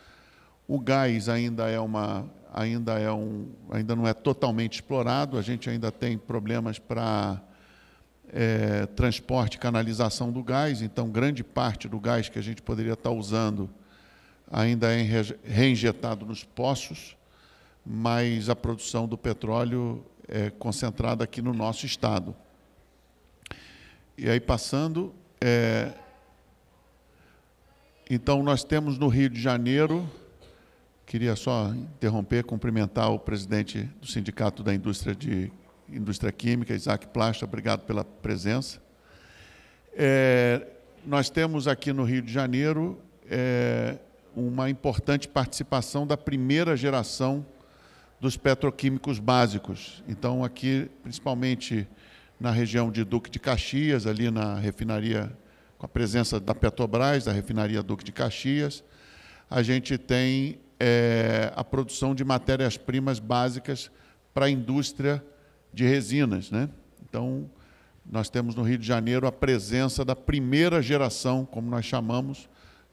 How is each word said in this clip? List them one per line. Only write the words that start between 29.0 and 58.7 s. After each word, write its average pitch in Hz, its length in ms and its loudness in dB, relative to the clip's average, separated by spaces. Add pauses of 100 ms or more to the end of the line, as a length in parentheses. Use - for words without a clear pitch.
Rio 131 220 4
de 117 120 -8
Janeiro, 143 680 2 (960)
queria 117 300 0
só 113 380 0
interromper, 113 720 0
cumprimentar 110 680 0
o 110 80 0
presidente 104 640 -2 (160)
do - 80 -18
Sindicato 104 560 -4
da 101 100 2
Indústria 101 400 -2
de... 98 380 -4 (360)
Indústria 107 440 -4
Química, 117 420 -2
Isaac - 340 -2
Plasta, 113 380 0
obrigado 107 360 -2
pela 104 220 -4
presença. 107 800 -4 (1120)
É... 131 720 4 (400)
Nós 139 240 2
temos 160 380 0
aqui 139 260 0
no 135 100 2
Rio 123 180 2
de 113 120 -6
Janeiro, 151 680 0 (300)
é, 123 680 0 (380)
uma 123 340 -2
importante 139 580 0
participação 143 800 -2
da 143 100 2
primeira 147 580 2
geração 135 680 0 (760)
dos 131 180 0
petroquímicos 135 840 0
básicos. 107 880 0
Então, 123 360 -2
aqui, 135 460 -2 (140)
principalmente 123 840 -2 (520)
na 120 120 0
região 117 400 2
de 113 120 0
Duque 107 260 -2
de - 100 -8
Caxias, 135 680 0
ali 110 240 0
na 107 260 -2
refinaria, 107 760 -2 (460)
com - 80 -12
a - 40 -10
presença 113 500 0
da 101 140 -2
Petrobras, 123 720 2
da 110 80 -2
refinaria 104 500 0
Duque 98 220 -4
de 104 80 -12
Caxias, 139 720 -2 (640)